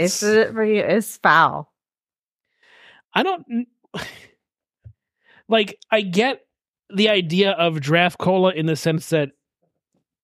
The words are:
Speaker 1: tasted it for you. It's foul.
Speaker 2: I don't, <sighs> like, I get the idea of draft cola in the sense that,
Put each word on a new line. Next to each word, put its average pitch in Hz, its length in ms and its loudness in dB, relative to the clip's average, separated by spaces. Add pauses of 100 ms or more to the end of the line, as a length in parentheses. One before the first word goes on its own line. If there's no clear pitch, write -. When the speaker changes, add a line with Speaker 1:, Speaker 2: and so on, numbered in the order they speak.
(200)
Speaker 1:
tasted 214 180 2
it 220 160 0
for 220 100 -2
you. 214 180 0
It's - 360 -2
foul. 151 560 2 (1400)
Speaker 2:
I 220 80 2
don't, 269 440 -4 (260)
<sighs> - 140 -14 (1400)
like, 214 320 0 (100)
I 220 120 2
get 202 440 -2 (480)
the 214 160 2
idea 190 440 0
of 165 280 -2
draft 170 380 2
cola 185 340 2
in 160 140 -4
the 160 80 0
sense 165 340 -4
that, 147 220 -2 (920)